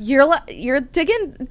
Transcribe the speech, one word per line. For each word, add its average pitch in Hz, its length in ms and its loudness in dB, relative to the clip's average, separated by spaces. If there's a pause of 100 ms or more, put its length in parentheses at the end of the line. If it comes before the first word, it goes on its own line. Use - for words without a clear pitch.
You're 269 240 4
li-, - 280 -2
you're 254 260 -2
digging 339 560 -2 (140)